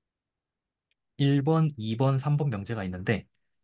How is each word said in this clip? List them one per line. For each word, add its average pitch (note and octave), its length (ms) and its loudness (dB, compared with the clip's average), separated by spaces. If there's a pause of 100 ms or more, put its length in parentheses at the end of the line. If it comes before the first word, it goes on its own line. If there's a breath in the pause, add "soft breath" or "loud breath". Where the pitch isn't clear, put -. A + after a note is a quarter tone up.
(1200)
일 C#3 240 4
번, D#3 340 2
이 A2 200 -4
번, C3+ 220 2
삼 D3 180 0
번 D3 140 -2
명제가 G#2 340 -6
있는데 F#2 420 -4 (380)